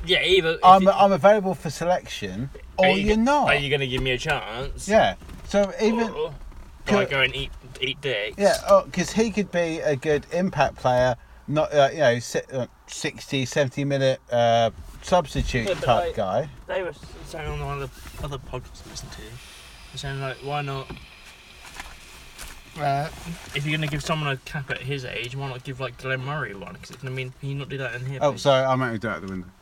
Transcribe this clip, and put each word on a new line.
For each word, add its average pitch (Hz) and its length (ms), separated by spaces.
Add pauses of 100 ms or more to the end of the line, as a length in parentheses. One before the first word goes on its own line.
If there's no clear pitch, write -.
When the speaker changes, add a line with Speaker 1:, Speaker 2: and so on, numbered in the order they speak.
Speaker 1:
Yeah, 170 180
either 170 320
if - 80
Speaker 2:
I'm, 185 200
Speaker 1:
you 190 80
Speaker 2:
I'm 196 200
available 190 440
for - 160
selection," 135 800 (260)
or 185 80
Speaker 1:
Are 185 40
you 196 180
Speaker 2:
you're 214 80
Speaker 1:
g-, 220 60
Speaker 2:
not. 277 260
Speaker 1:
are 165 80
you 143 160
gonna 139 160
give 127 160
me 131 80
a 123 80
chance? 127 680
Speaker 2:
Yeah. 160 280 (320)
So 202 240 (100)
even 226 280
Speaker 1:
Or 151 240 (540)
do - 100
I - 80
Speaker 2:
could - 60
Speaker 1:
go 139 100
and 131 140
eat, 135 160 (280)
eat 131 220
dicks? 110 360
Speaker 2:
Yeah, 196 180 (120)
oh, 190 240
'cause 175 200
he 220 200
could 202 200
be 165 280
a 147 160
good 147 380
impact 170 440
player, 127 380 (320)
not, 147 260
uh, 139 200
you 160 60
know, 123 200
si-, - 220 (100)
uh, 127 140 (220)
sixty, - 580
seventy 139 400
minute, 135 340 (120)
uh, 117 400 (320)
substitute 135 640
Speaker 1:
Yeah, 175 80
but, - 80
Speaker 2:
type 120 240
Speaker 1:
like, 160 80
Speaker 2:
guy. 110 340 (180)
Speaker 1:
they 190 140
were 175 80
s-, 147 100 (280)
saying 156 200
on 147 160
one 139 200
of - 340
the 147 80
other 139 140
podcasts - 480
I - 20
listened - 240
to, - 80
they're - 760
saying, 135 220
like, 135 180
why 143 260
not, 139 240 (1900)
uh, 143 280 (480)
if 143 100
you're 156 120
gonna 156 100
give 147 160
someone 151 280
a 131 60
cap - 320
at - 120
his 131 240
age, 120 300
why 139 120
not 127 160
give, 131 160
like, 123 180
Glenn 131 280
Murray 139 280
one? 92 220
'Cause - 160
it's - 100
gonna 131 140
mean, 127 240
can 139 100
you 139 60
not 143 140
do 139 80
that 123 180
in 123 100
here, 135 160
Speaker 2:
Oh, 143 120
Speaker 1:
please? - 80
Speaker 2:
sorry, 131 240
I 131 100
meant 127 180
to 107 60
do 113 80
it 104 40
out 82 100
the 98 60
window. 92 200 (140)